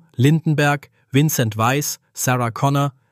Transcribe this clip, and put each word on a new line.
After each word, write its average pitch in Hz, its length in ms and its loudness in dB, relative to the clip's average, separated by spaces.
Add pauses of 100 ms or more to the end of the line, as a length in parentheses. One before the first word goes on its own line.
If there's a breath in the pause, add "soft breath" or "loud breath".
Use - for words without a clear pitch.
(160 soft breath)
Lindenberg, 147 720 0 (220)
Vincent 127 480 0
Weiss, 131 400 -2 (160)
Sarah 123 360 -2
Connor, 139 440 0 (180)